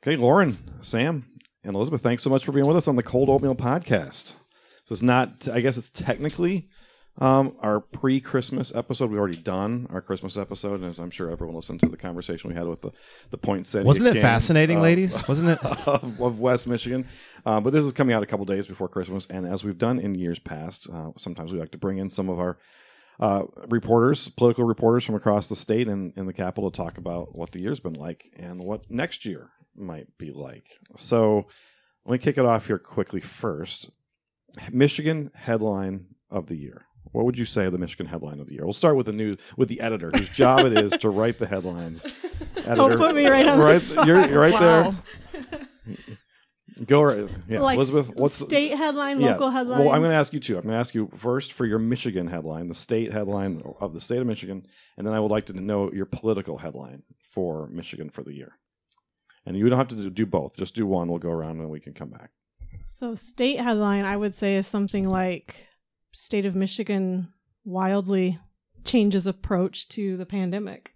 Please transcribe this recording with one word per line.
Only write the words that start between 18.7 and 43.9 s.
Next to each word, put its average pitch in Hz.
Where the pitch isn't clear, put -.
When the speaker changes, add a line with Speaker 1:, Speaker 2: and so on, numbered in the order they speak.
Speaker 1:
Christmas, 92
and 92
as 95
we've 101
done 120
in 101
years 87
past, -
uh, 80
sometimes 82
we 90
like 80
to -
bring 95
in 95
some 95
of 90
our, 90
uh, 98
reporters, 117
political 120
reporters 117
from 110
across 104
the 104
state 113
and 98
in 98
the 92
Capitol 95
to 85
talk 85
about 85
what 85
the 90
year's 123
been 85
like 80
and 87
what 101
next 131
year 98
might 85
be 78
like. 65
So 107
let -
me 123
kick 127
it 131
off 117
here 104
quickly -
first. -
Michigan 147
headline 98
of 90
the 85
year. 71
What 113
would 123
you 120
say 95
the 90
Michigan 87
headline 76
of 71
the 71
year? -
We'll 95
start 156
with 127
the 110
news, 107
with 127
the 113
editor, 110
whose -
job 131
it 117
is 180
to 110
write 110
the 113
headlines. 87
Speaker 3:
<laughs> -
Speaker 1:
Editor, -
Speaker 3:
Don't 233
put 320
me 285
right 269
on 285
the -
Speaker 1:
right, 151
Speaker 3:
spot. -